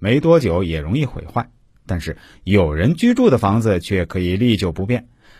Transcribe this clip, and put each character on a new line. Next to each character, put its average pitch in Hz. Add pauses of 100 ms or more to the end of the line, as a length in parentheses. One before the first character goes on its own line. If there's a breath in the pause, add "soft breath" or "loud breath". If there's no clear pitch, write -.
没 113
多 165
久 95
也 80
容 82
易 151
毁 78
坏。 - (360)
但 90
是 78 (260 soft breath)
有 90
人 101
居 233
住 247
的 127
房 104
子 107
却 87
可 -
以 90
历 113
久 90
不 95
变， 123 (340 soft breath)